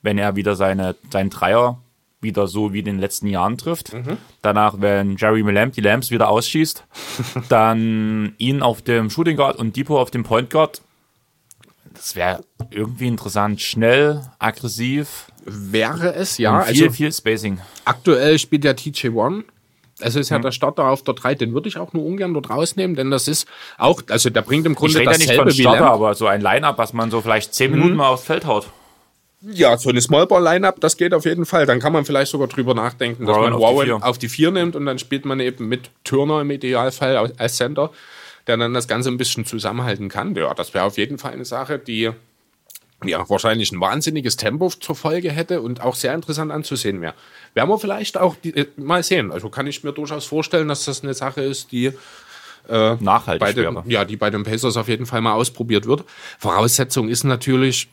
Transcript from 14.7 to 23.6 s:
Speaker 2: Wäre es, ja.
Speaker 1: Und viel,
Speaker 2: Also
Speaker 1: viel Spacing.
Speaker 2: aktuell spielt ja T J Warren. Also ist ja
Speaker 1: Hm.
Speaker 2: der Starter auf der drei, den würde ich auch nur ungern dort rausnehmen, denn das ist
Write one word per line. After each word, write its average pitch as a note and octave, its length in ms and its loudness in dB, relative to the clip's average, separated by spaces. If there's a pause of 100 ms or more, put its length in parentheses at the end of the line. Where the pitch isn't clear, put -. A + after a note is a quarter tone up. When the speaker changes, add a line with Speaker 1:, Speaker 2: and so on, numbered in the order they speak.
Speaker 2:
Wäre A2 680 -2
es, F#3+ 240 -6
ja. A#2 200 4
Speaker 1:
Und F#3 80 2
viel, C#3+ 180 4
Speaker 2:
Also C3+ 100 2
Speaker 1:
viel D3+ 180 0
Spacing. G#2 480 -2 (240)
Speaker 2:
aktuell C#3+ 540 4
spielt D3 260 0
ja C3+ 100 4
T - 160 -8
J A#2+ 240 -4
Warren. D#3 300 -2 (560)
Also B2 200 -2
ist C3+ 80 -4
ja D3+ 80 0
Speaker 1:
Hm. B2 60 0
Speaker 2:
der C3 100 -2
Starter C#3+ 380 0
auf C3+ 120 0
der B2+ 120 -2
drei, C3 200 -2
den A#2 200 -2
würde E3+ 140 -2
ich - 80 -8
auch F3 160 -10
nur D#3 120 -2
ungern F#3 280 -4
dort C#3+ 180 -6
rausnehmen, E3+ 440 -2
denn C3 160 -2
das C3 160 0
ist D3+ 220 -4 (300)